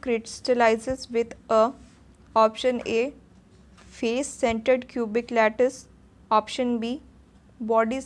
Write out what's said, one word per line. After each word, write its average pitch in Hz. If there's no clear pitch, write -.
crystallizes 240
with 233
a, 220
option 220
A, 226
face 247
centered 247
cubic 240
lattice, 233
option 240
B, 233
body 226